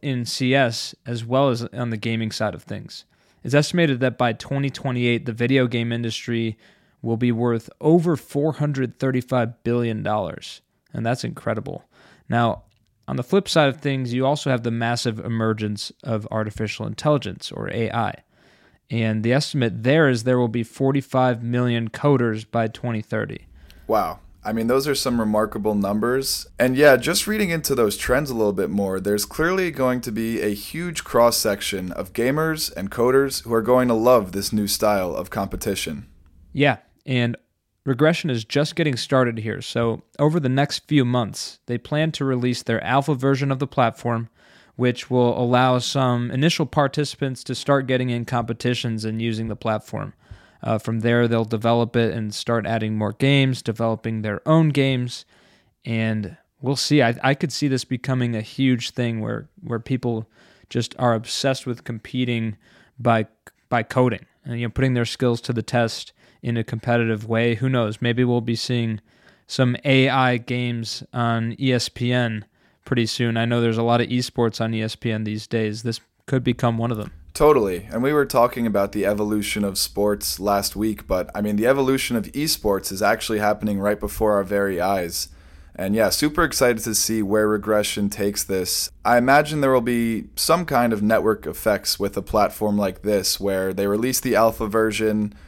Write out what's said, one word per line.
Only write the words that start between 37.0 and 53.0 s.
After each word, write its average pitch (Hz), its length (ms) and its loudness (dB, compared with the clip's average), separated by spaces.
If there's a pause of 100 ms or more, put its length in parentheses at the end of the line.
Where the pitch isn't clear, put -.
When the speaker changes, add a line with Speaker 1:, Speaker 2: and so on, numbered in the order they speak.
Speaker 1:
and 120 300 0 (480)
Regression 151 460 2
is 113 160 -2
just - 320 0
getting 156 180 0
started 120 420 0
here. 107 240 -6
So 117 420 -2 (140)
over 156 220 2
the 135 100 0
next 139 380 0
few 147 160 4
months, 120 640 -2
they 120 120 -2
plan 151 360 -2
to - 100 -6
release 127 400 0
their 113 200 -2
alpha 135 320 2
version 139 360 2
of 135 80 -2
the 131 80 -2
platform, 117 640 -2 (460)
which 123 340 0
will 123 320 4
allow 123 380 4
some 123 520 0
initial 151 340 0
participants 139 800 -2
to 127 100 -6
start 139 320 0
getting 127 240 0
in 120 140 -2
competitions 120 760 -2
and 110 180 -4
using 113 280 -2
the 107 80 -6
platform. 107 560 -4 (480)
Uh, 113 160 0
from 113 220 -4
there, 117 280 4
they'll 113 180 2
develop 117 500 0
it 117 180 2
and 107 200 -6
start 117 320 -2
adding 110 320 -2
more 104 160 -2